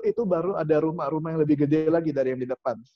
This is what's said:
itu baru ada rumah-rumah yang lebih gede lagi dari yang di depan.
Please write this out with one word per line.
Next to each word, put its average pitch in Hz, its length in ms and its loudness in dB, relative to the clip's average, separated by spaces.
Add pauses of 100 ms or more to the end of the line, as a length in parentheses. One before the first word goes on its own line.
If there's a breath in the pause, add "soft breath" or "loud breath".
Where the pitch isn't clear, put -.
itu 226 240 0
baru 170 320 0
ada 156 180 2
rumah-rumah 160 560 -2
yang 160 80 2
lebih 147 220 2
gede 156 240 2
lagi 160 240 2
dari 131 240 0
yang 127 80 -6
di - 80 -8
depan. 123 240 -4 (200)